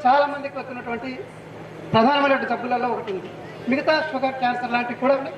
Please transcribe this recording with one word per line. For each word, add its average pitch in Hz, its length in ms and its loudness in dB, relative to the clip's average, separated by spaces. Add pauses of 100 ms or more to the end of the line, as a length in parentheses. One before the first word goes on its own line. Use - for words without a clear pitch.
చాలా 285 300 6
మందికి 269 240 -6
వస్తున్నటువంటి 247 520 -6 (800)
ప్రధానమైనటువంటి 262 600 4
జబ్బులలో 240 420 0
ఒకటి 208 220 -6
ఉంది. - 140 -8 (400)
మిగతా 302 240 4 (160)
షుగర్, 262 320 -2
క్యాన్సర్ 247 320 0
లాంటివి 240 280 -2
కూడా 269 160 6
ఉన్నాయి. 285 200 -8